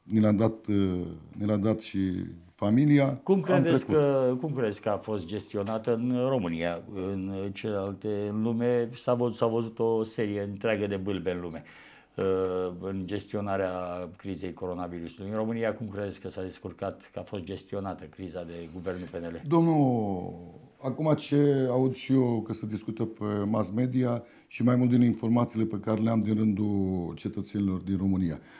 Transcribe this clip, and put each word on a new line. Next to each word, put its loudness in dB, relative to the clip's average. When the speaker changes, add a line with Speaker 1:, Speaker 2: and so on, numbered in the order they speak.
Speaker 1:
ni 2
l-a 6
dat, 2
uh, 2
ni -4
l-a 2
dat 2
și -6
familia, 4
Speaker 2:
Cum 0
Speaker 1:
am 2
Speaker 2:
credeți 4
Speaker 1:
trecut. 4
Speaker 2:
că, 4
cum -4
credeți -2
că -2
a 2
fost -6
gestionată -4
în 0
România? -2
În -4
celelalte, -4
în -2
lume, 2
s-a 0
văzut, 0
s-a 2
văzut 0
o 2
serie -2
întreagă -2
de -2
bâlbe -2
în -4
lume, -8
uh, 0
în -6
gestionarea -4
crizei -8
coronavirusului. -8
În -6
România, -2
cum -8
credeți -6
că -10
s-a -10
descurcat, -8
că -10
a -10
fost -8
gestionată -8
criza -10
de -10
guvernul -6
P -10
N -6
L? -8
Speaker 1:
Domnul, 2
acum 0
ce 4
aud 2
și -2
eu 4
că -6
se -6
discută -4
pe -4
mass 0
media 0
și -4
mai 6
mult 4
din 6
informațiile 4
pe -2
care 0
le 4
am 4
din 2
rândul 2
cetățenilor -2
din -2
România, 0